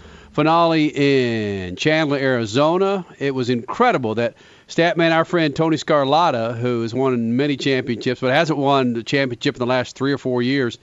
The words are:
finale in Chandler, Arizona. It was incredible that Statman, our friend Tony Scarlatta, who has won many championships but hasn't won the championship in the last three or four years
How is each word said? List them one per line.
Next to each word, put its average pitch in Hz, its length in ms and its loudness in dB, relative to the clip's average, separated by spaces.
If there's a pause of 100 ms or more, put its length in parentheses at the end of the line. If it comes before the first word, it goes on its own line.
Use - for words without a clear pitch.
(320)
finale 160 560 2
in 117 880 0
Chandler, 156 420 0
Arizona. 147 880 0 (140)
It 135 160 -2
was 123 160 -2
incredible 127 640 0
that 117 180 -2 (340)
Statman, 165 480 2
our 160 100 2
friend 160 300 0
Tony 160 220 0
Scarlatta, 139 800 2
who 120 240 -2
has 113 120 -6
won 123 440 0
many 147 200 0
championships 127 600 -2
but 127 140 0
hasn't 147 260 0
won 135 340 2
the 113 100 -6
championship 139 520 -2
in - 40 -10
the 120 80 -2
last 123 280 -2
three 135 160 -2
or 135 60 -2
four 123 240 -2
years 127 420 -2